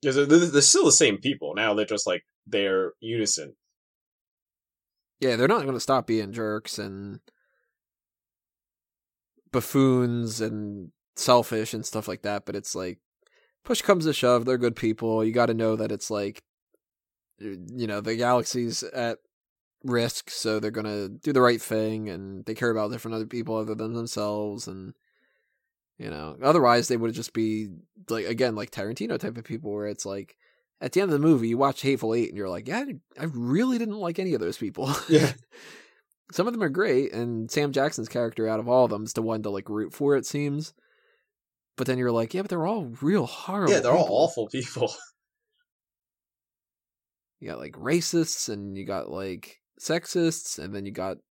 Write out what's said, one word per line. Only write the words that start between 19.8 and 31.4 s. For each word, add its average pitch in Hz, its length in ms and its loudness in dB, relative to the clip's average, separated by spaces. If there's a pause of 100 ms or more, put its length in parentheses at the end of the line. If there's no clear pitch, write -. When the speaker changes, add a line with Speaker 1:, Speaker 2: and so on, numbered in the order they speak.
Speaker 2:
risk, 120 480 0
so 110 280 -2
they're 107 120 -2
gonna 104 380 -4
do 127 240 -4
the 131 80 6
right 120 200 6
thing, 110 480 -2
and 98 360 -12
they 110 100 -6
care 117 160 0
about 107 200 0
different 113 240 -8
other 110 120 -4
people 113 300 -4
other 110 180 -4
than 110 180 -6
themselves, 104 720 -4
and, 185 260 -14 (1040)
you 107 100 -10
know, 78 340 -10
otherwise 127 460 4
they 123 80 0
would 113 180 -2
just - 180 -10
be, 110 360 -2 (400)
like, 110 180 -4
again, 117 280 0
like, 104 160 -8
Tarantino 135 480 -6
type 117 180 -8
of 113 80 -14
people, 110 280 -8
where 104 140 -4
it's 104 180 -8
like, 98 320 -10 (440)
at - 120 -8
the 185 80 4
end 196 120 0
of 143 80 2
the 156 60 6
movie, 120 220 6